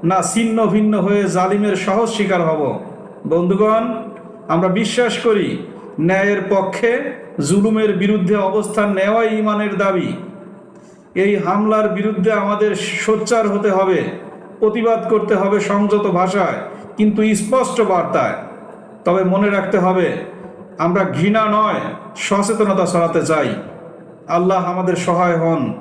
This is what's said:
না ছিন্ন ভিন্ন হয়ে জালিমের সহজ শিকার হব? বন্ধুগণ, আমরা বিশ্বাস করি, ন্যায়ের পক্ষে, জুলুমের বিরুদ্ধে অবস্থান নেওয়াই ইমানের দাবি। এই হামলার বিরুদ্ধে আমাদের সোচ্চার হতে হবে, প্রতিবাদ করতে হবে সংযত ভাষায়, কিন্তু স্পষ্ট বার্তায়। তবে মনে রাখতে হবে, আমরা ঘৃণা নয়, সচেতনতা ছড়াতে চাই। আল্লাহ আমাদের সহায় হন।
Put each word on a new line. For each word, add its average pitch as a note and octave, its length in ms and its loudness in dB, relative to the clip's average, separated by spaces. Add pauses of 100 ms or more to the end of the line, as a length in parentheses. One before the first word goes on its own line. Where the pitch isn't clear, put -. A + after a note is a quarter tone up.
না F3 180 2
ছিন্ন A3+ 440 0
ভিন্ন G#3+ 360 2
হয়ে G3+ 220 2
জালিমের F#3+ 520 0
সহজ G#3+ 340 0
শিকার F#3 320 0
হব? D3+ 380 0 (480)
বন্ধুগণ, G3+ 680 2 (540)
আমরা E3+ 200 2
বিশ্বাস A3 520 0
করি, G3+ 380 0 (440)
ন্যায়ের F#3+ 480 2
পক্ষে, G#3+ 640 0 (360)
জুলুমের G#3 460 2
বিরুদ্ধে G3 420 2
অবস্থান G3+ 580 0
নেওয়াই G#3+ 440 2
ইমানের G#3 400 -2
দাবি। F#3 360 0 (1000)
এই G3+ 200 2
হামলার G#3+ 540 2
বিরুদ্ধে G3+ 420 0
আমাদের G#3 440 0
সোচ্চার A3 720 0
হতে G3+ 240 0
হবে, F#3+ 320 2 (560)
প্রতিবাদ A3+ 500 2
করতে A3 260 2
হবে G3 240 2
সংযত G3+ 480 2
ভাষায়, F3+ 500 0 (400)
কিন্তু G#3+ 380 4
স্পষ্ট B3 460 0
বার্তায়। E3 520 0 (720)
তবে F3+ 180 2
মনে G3 260 2
রাখতে G3 300 0
হবে, F3+ 600 0 (380)
আমরা F3+ 260 0
ঘৃণা G3+ 480 2
নয়, G#3 280 2 (360)
সচেতনতা G3+ 680 0
ছড়াতে E3+ 400 0
চাই। C#3+ 300 0 (720)
আল্লাহ F3+ 380 2
আমাদের F3+ 300 0
সহায় F3 420 2
হন। D#3+ 440 0